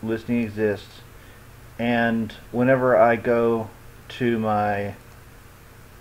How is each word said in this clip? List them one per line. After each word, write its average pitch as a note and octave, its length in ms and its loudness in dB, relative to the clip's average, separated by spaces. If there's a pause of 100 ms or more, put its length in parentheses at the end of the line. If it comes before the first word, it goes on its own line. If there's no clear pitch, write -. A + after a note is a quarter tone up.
listing A2+ 380 -4
exists." G#2 600 -4 (800)
And A#2 540 0 (180)
whenever B2+ 460 4
I A#2 180 6
go A#2 540 0 (500)
to A#2+ 180 0
my, G#2 580 -2 (1040)